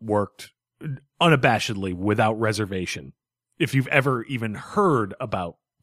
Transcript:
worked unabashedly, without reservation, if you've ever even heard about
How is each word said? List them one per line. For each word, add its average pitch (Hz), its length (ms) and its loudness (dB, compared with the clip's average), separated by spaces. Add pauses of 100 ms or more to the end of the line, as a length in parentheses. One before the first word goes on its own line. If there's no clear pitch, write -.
worked 104 500 -2 (720)
unabashedly, 117 720 4
without 107 480 2
reservation, 95 720 -4 (460)
if - 160 0
you've 131 140 2
ever 131 360 2
even 113 300 -6
heard 131 680 0
about 95 380 -6 (240)